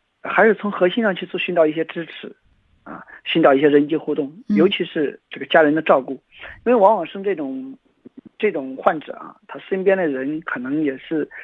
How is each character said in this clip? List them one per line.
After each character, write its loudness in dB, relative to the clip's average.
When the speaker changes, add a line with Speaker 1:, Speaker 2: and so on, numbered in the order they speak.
Speaker 1:
还 2
是 6
从 -6
核 2
心 -2
上 0
去 -10
做， -8
寻 -4
找 4
一 2
些 -4
支 -10
持， -18
啊， -18
寻 0
找 8
一 2
些 6
人 4
际 -4
互 -4
动， -6
Speaker 2:
嗯。 2
Speaker 1:
尤 6
其 -2
是 -6
这 -14
个 -12
家 4
人 4
的 0
照 2
顾。 -10
因 2
为 4
往 6
往 -4
生 -12
这 -2
种， -8
这 0
种 -6
患 0
者 -12
啊， -18
他 -14
身 -4
边 4
的 0
人 -4
可 -8
能 -2
也 -2
是 -4